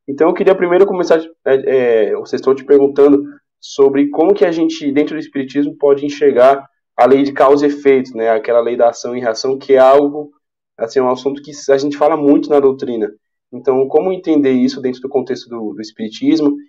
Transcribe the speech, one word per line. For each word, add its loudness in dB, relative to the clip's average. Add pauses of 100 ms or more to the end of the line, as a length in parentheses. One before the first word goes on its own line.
Então, 0
eu -2
queria 2
primeiro 2
começar, 0 (260)
é, 0
é, -2
vocês -8
estão 0
te -4
perguntando 4 (360)
sobre 0
como 0
que 2
a -2
gente, -4
dentro -2
do -8
espiritismo, -6
pode 0
enxergar 2 (260)
a 4
lei 4
de -2
causa 2
e 2
efeito, 0
né? -2
Aquela 0
lei -2
da 2
ação -8
e -6
reação, -4
que -2
é 4
algo, 2 (460)
assim, -4
um 0
assunto -6
que -20 (200)
a 2
gente -4
fala 0
muito 0
na 2
doutrina. -2 (400)
Então, -2
como -2
entender 0
isso -2
dentro -6
do -10
contexto -6
do, -12
do -14
espiritismo -4 (140)